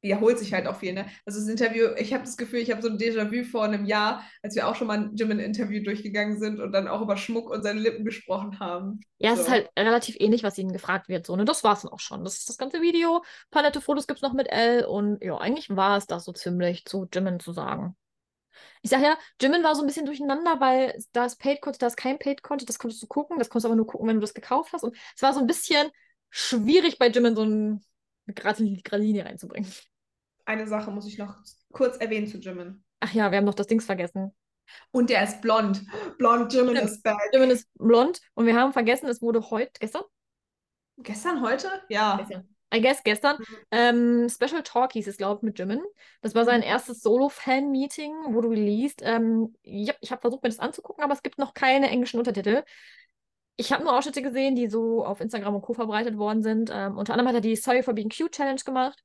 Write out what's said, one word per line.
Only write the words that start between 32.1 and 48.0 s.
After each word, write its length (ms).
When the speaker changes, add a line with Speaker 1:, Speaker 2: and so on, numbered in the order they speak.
Speaker 1:
zu 120
Jimin. 440
Speaker 2:
Ach 140
ja, 180
wir 60
haben 80
noch 80
das 140
Dings 180
vergessen. 500
Speaker 1:
Und 200
der 120
ist 180
blond. 420
Blond, 340
Jimin 240
Speaker 2:
Stimmt. 160
Speaker 1:
is 100
back. 180
Speaker 2:
Jimin 200
ist 240
blond 440
und 140
wir 80
haben 180
vergessen, 340
es 140
wurde 300
heut-, 280
gestern? 240
Speaker 1:
Gestern, 440
heute? 280
Ja. 280
Speaker 2:
Gestern. 300
I 80
guess 220
gestern. 340
Speaker 1:
Mhm. 80
Speaker 2:
Ähm, 580
Special 340
Talkies 420
ist, 140
glaub 200
ich, 40
mit 160
Jimin. 240
Das 140
war 100
sein 160
Speaker 1:
Mhm. 60
Speaker 2:
erstes 340
Solo-Fan-Meeting, 1120